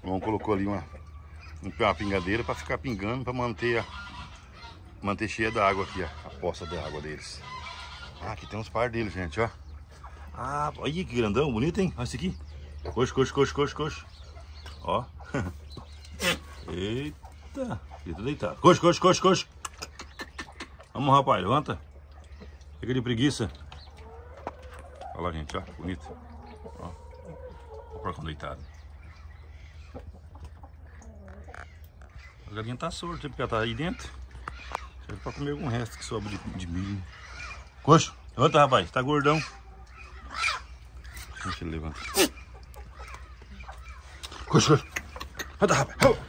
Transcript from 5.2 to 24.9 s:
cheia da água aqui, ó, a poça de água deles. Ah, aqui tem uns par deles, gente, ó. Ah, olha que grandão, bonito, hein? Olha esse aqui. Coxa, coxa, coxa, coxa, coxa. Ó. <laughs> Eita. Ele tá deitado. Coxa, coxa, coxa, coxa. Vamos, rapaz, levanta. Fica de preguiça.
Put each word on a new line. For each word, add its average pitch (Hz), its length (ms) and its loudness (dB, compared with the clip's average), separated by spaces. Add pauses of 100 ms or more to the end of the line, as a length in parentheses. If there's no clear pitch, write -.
cheia 113 240 2
da 107 160 6
água 98 160 4
aqui, 92 180 -4
ó, 80 260 -6
a - 40 -10
poça 85 340 -2
de 85 120 -6
água 76 240 -6
deles. 76 400 -10 (800)
Ah, 104 100 -6
aqui - 160 -8
tem 104 100 -6
uns 110 120 -4
par 120 200 4
deles, 113 240 0
gente, 92 280 -2
ó. 117 80 4 (840)
Ah, 143 440 -2
olha 127 140 -2
que 175 120 0
grandão, 120 480 4
bonito, 143 300 4
hein? 185 160 2
Olha 120 80 -2
esse - 100 -6
aqui. 180 200 -2 (580)
Coxa, 123 200 4
coxa, 131 200 4
coxa, 139 200 6
coxa, 143 220 2
coxa. 151 300 -2 (760)
Ó. 98 200 2 (300)
<laughs> 113 120 2 (1300)
Eita. 143 1080 -4 (260)
Ele 85 100 -4
tá 92 60 -8
deitado. 113 400 -2
Coxa, 165 180 12
coxa, 170 220 8
coxa, 180 200 8
coxa. 185 260 6 (1500)
Vamos, 135 200 6
rapaz, 131 300 8
levanta. 117 360 4 (1000)
Fica 123 140 -2
de 127 80 4
preguiça. 120 500 4 (1700)